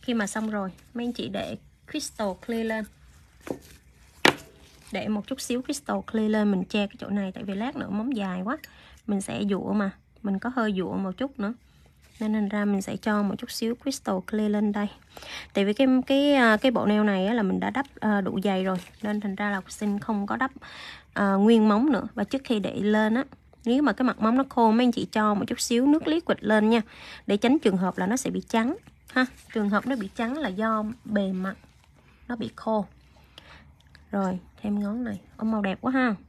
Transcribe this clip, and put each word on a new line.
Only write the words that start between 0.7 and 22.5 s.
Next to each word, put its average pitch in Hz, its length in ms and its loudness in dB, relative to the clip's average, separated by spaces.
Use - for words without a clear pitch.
mấy 240 120 -6
anh 240 80 -4
chị - 160 -8
để 190 280 -8
crystal 285 360 -6
clear 226 220 -4
lên. 220 180 -4
Để 202 160 -4
một 208 200 -4
chút 269 140 -8
xíu 247 200 -4
crystal 254 360 -6
clear 220 200 0
lên, 214 200 2
mình 185 120 0
che 202 240 -2
cái - 120 -12
chỗ - 100 -12
này, 196 220 -4
tại - 120 -12
vì 196 120 -6
lát 240 200 -6
nữa - 140 -8
móng 226 260 -4
dài 185 260 -4
quá. 240 160 -4
Mình 202 140 0
sẽ - 280 -6
dụa - 240 -2
mà, 202 180 0
mình 196 160 -2
có 233 160 -6
hơi 220 220 0
dụa 180 200 -4
một 190 200 -4
chút 269 220 -6
nữa. 214 140 -4
Nên 214 140 0
thành 208 160 0
ra 208 160 -2
mình 202 160 0
sẽ - 160 -6
cho 208 260 0
một 202 140 -2
chút - 140 -12
xíu 226 240 -4
crystal 240 400 -4
clear 214 200 0
lên 208 200 0
đây. 208 160 -2
Tại 196 120 2
vì 208 80 0
cái, 269 140 4
cái, 285 260 4
à, 233 240 6
cái 262 140 4
bộ 226 140 2
nail 208 180 4
này 196 240 2
á, 220 60 2
là 233 100 2
mình 185 160 0
đã 190 100 -2
đắp, 254 160 -4
à, 208 220 2
đủ 190 220 -2
dày 190 200 0
rồi, 185 140 0
nên 208 200 -4
thành 202 140 -4
ra 208 140 -4
là 202 60 -2
học 190 160 -8
sinh 208 280 -2
không 202 280 -2
có 220 100 -4
đắp, 262 140 -2
à, 196 200 2
nguyên 214 360 8
móng 233 220 4
nữa. 220 240 0
Và 202 80 -2
trước 269 200 -4
khi 220 160 0